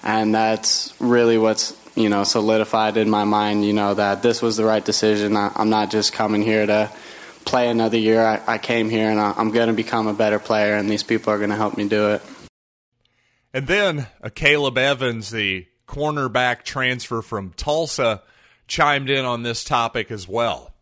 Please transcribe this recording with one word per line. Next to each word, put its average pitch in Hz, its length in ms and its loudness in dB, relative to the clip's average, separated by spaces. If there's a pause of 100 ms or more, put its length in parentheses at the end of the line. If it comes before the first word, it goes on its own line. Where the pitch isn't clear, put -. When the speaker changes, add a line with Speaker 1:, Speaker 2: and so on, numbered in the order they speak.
Speaker 1:
And 107 300 0
that's 110 680 0
really 120 360 4
what's, 110 400 0 (180)
you 110 120 2
know, 101 160 2
solidified 110 760 2
in 110 120 2
my 104 160 2
mind, 104 400 2
you 104 80 2
know, 104 200 2
that 101 300 0
this 117 180 2
was 113 160 0
the 110 80 0
right 110 180 2
decision. 104 520 0
I, 101 180 0
I'm 107 160 0
not 107 220 0
just 107 220 0
coming 107 280 0
here 110 240 2
to 107 240 2 (560)
play 123 220 2
another 113 300 2
year. 110 280 4
I, 110 220 0
I 113 100 0
came 113 320 -2
here 110 200 0
and 107 100 2
I, 104 160 0
I'm 110 160 0
gonna 117 220 2
become 110 340 -2
a 107 60 -2
better 107 260 2
player, 104 360 0
and 104 140 -2
these 104 140 -2
people 110 300 0
are 104 40 0
gonna 104 200 -2
help 107 200 -2
me 104 100 -2
do 104 240 2
it. 107 100 -2 (1300)
Speaker 2:
And 135 140 -4
then 170 400 0 (140)
a 110 80 -10
Caleb 143 480 0
Evans, 127 520 -2
the 98 380 -4 (200)
cornerback 127 760 -2
transfer 127 580 -4
from 98 300 -8
Tulsa, 143 720 -2 (440)
chimed 143 420 0
in 135 160 0
on 120 180 -4
this 117 200 -6
topic 117 460 -2
as 101 180 -10
well. 107 540 -4